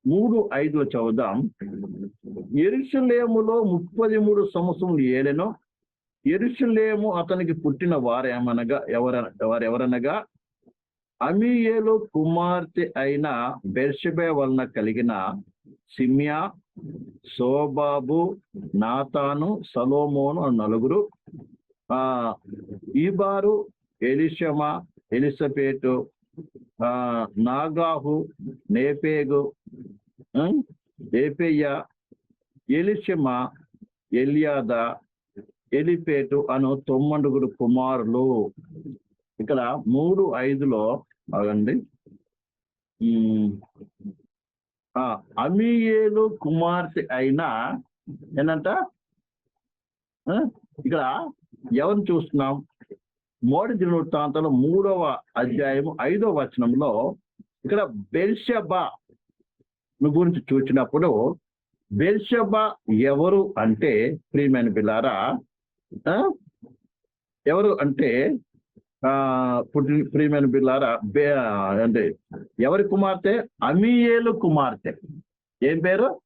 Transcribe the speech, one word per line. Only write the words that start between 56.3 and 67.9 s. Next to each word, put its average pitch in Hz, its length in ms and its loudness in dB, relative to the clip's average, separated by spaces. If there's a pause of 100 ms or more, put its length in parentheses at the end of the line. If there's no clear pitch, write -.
వచనంలో 123 760 0 (480)
ఇక్కడ 202 200 0
బెర్షెబా 196 1080 -2 (1160)
గురించి 170 360 4 (100)
చూసినప్పుడు 135 840 2 (560)
బెర్షెబా 208 840 0 (160)
ఎవరు 143 680 4
అంటే, 113 600 2 (160)
ప్రియమైన 131 340 4
బిల్లారా, 107 720 0 (720)
ఆ? 254 220 2 (1160)
ఎవరు 196 340 2
అంటే, 139 580 0 (680)